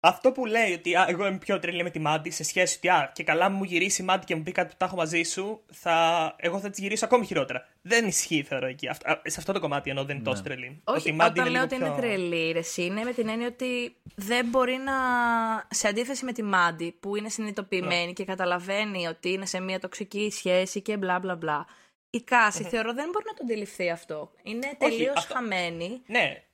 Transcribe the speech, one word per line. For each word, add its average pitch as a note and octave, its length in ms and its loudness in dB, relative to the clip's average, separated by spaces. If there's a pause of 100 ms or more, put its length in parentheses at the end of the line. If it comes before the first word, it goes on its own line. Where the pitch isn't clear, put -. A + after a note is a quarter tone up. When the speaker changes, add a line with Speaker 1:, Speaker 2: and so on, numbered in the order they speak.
Speaker 1:
αυτό F#3 280 6
που C4 140 -4
λέει A3 280 2
ότι, E3+ 220 0
«Α, F#3 140 8
εγώ F3+ 180 0
είμαι F#3+ 100 -2
πιο F#3+ 220 -2
τρελή E3+ 240 -2
με F3 60 -2
τη E3 100 -6
Μάντι», D#3 320 0
σε D#3 120 -6
σχέση F3+ 340 2
ότι, - 120 0
«Α, D#3 240 4
και E3+ 100 -10
καλά E3 260 4
μου G3 140 0
γυρίσει F#3 380 0
η F#3 40 -4
Μάντι F#3 200 2
και F3 100 0
μου D#3+ 80 -4
πει F3 80 -6
κάτι F3+ 180 0
που - 80 -20
τα F#3 80 2
έχω F#3 100 -4
μαζί E3 280 0
σου, G3+ 380 -4 (100)
θα... E3 640 2
εγώ E3+ 220 -2
θα G3+ 100 -6
της G3 100 -10
γυρίσω G#3+ 260 0
ακόμη A#3 200 6
χειρότερα». C3 420 -2 (140)
Δεν A3+ 260 2
ισχύει, D#3 360 0
θεωρώ, C3 240 -4
εκεί. C3 200 -6
Αυτ-, B2 200 -6
α, - 180 0
σε D#3 140 -4
αυτό D#3+ 140 -6
το G3+ 60 0
κομμάτι C#3+ 300 -2
εννοώ C#3 160 -2
δεν C#3+ 100 -6
είναι B2+ 100 -8
Speaker 2:
Ναι. C3+ 60 0
Speaker 1:
τόσο G2+ 120 -2
τρελή. B2+ 400 -10
Speaker 3:
Όχι, B3 160 0
Speaker 1:
Ότι F3 100 -2
η - 20 0
Μάντι E3 280 4
Speaker 3:
όταν B3+ 120 2
Speaker 1:
είναι B3 80 2
Speaker 3:
λέω B3+ 80 2
Speaker 1:
λίγο C4 80 -4
Speaker 3:
ότι - 0 -
είναι D#3 240 -2
Speaker 1:
πιο B3 100 -2
Speaker 3:
τρελή, E3+ 420 -2
ρε E3 80 0
εσύ, E3 260 -6
είναι G3+ 180 -4
με B3 100 -4
την A3+ 160 -2
έννοια A#3 180 -4
ότι B3 480 -4 (200)
δεν A#3 300 0
μπορεί B3+ 400 2
να, C4+ 80 -2 (760)
σε - 180 0
αντίθεση B3 380 -2
με B3+ 60 -4
τη A3+ 120 -6
Μάντι, E3+ 560 2
που G3+ 160 -4
είναι G#3+ 140 -4
συνειδητοποιημένη F#3+ 760 -2
Speaker 1:
Ναι. F3 60 -8
Speaker 3:
και F#3 140 -8
καταλαβαίνει F#3 840 -2
ότι E3 240 -4
είναι F#3+ 140 -2
σε F#3 140 -4
μια F#3+ 200 -4
τοξική G3+ 520 -4
σχέση F#3 500 0
και G#3+ 160 -4
μπλα F#3 220 0
μπλα F#3 160 -2
μπλα, D#3 300 -2 (440)
η A#3 120 -4
Κάση, A3+ 420 4
Speaker 1:
Μμμ. F3+ 60 -8
Speaker 3:
θεωρώ, A#3 240 0
δεν D4 180 -4
μπορεί G#4 160 -2
να - 60 -10
το - 100 -16
αντιληφθεί G#3 460 -4
αυτό. D#3 420 -6 (120)
Είναι A#3+ 240 -6 (120)
Speaker 1:
Όχι, B3+ 180 4
Speaker 3:
τελείως C4 200 2
Speaker 1:
αυτό - 160 -2
Speaker 3:
χαμένη. F#3 760 -4
Speaker 1:
Ναι. F#3 340 0 (120)